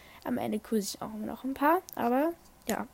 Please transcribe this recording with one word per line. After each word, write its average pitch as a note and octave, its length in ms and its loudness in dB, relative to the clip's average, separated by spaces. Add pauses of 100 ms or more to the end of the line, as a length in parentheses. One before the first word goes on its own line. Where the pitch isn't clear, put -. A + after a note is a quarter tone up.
(260)
am B3 120 0
Ende G#3+ 220 0
grüße G#3 360 -2
ich - 60 -10
auch G#3+ 120 -8
immer G#3+ 140 -6
noch A3+ 180 -6
ein C4+ 80 -2
paar, D#4 280 4 (140)
aber C4+ 380 2 (340)
ja, - 260 -2